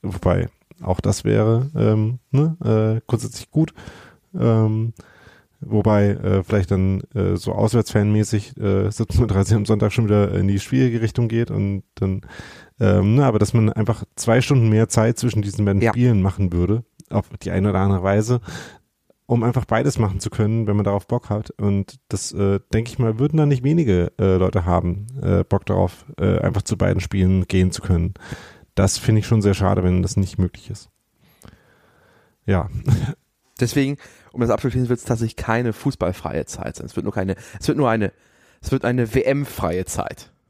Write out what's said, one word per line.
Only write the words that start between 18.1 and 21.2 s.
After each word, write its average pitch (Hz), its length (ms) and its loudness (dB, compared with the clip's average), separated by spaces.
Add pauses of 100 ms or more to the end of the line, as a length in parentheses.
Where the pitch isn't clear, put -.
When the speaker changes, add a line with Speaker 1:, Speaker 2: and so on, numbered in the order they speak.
Speaker 1:
um 117 180 0
einfach 123 200 0
beides 127 340 0
machen 104 220 0
zu - 100 -6
können, 110 380 -2
wenn 101 80 0
man 104 80 2
darauf 101 240 -2
Bock - 220 -4